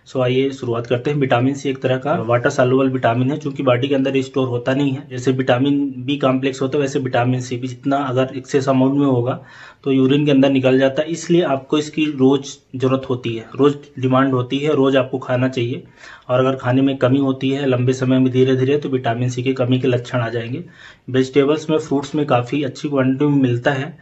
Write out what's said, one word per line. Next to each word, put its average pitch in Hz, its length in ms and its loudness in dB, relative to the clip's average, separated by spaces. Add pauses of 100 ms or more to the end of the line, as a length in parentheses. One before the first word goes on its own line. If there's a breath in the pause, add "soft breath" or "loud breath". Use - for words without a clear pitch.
So - 140 -6
आइए 127 300 0
शुरुआत 117 360 -6
करते - 240 -2
हैं। 147 60 -2
विटामिन 131 380 0
सी 143 140 -6
एक 131 140 -6
तरह 131 140 0
का 139 260 -4
वाटर 120 280 0
सॉल्युबल 131 380 2
विटामिन 127 420 0
है, 151 80 -2
चूंकि 143 240 -6
बॉडी 127 260 2
के 143 60 0
अंदर 135 280 0
स्टोर 131 260 -2
होता 120 260 -2
नहीं 139 180 0
है। 139 180 -8
जैसे 127 220 -2
विटामिन 135 680 0
बी 131 180 -4
कॉम्प्लेक्स 135 460 0
होता 135 160 -2
है, 143 40 2
वैसे 139 160 -2
विटामिन 127 420 0
सी 123 160 -8
भी 123 120 -8
जितना 139 300 -2
अगर 131 380 -2
एक्सेस 131 320 -2
अमाउंट 135 300 2
में 143 80 2
होगा 131 340 0 (440 loud breath)
तो 139 80 0
यूरिन 135 320 4
के 143 60 2
अंदर 139 200 4
निकल 131 280 4
जाता 135 240 2
है, 160 60 -6
इसलिए 170 340 0
आपको 143 360 -2
इसकी 151 280 -2
रोज़ 135 500 2 (200)
ज़रूरत 131 340 -2
होती 120 240 -4
है, 113 120 -10 (100)
रोज़ 143 200 4 (240)
डिमांड 131 320 2
होती 127 260 -2
है, 147 160 0
रोज़ 135 240 4
आपको 127 200 -2
खाना 127 300 -2
चाहिए। 127 360 -4 (440 loud breath)
और 127 120 2
अगर 131 160 2
खाने 127 260 2
में 135 140 2
कमी 135 220 2
होती 131 320 0
है 139 160 -2
लंबे 127 260 2
समय 131 260 2
में 131 140 2
धीरे 131 240 4
धीरे 131 220 2
तो 147 100 -6
विटामिन 123 400 -2
सी 123 140 -6
की 131 100 0
कमी 127 260 0
के 135 100 0
लक्षण 123 300 -2
आ 113 100 -2
जाएंगे। 120 360 -8 (460 loud breath)
वेजिटेबल्स 135 600 2
में, 156 80 2
फ्रूट्स 139 360 -4
में 147 120 0
काफ़ी 139 380 0
अच्छी 160 240 -8
क्वांटिटी 135 360 2
में 143 180 4
मिलता 120 280 0
है। 143 320 -4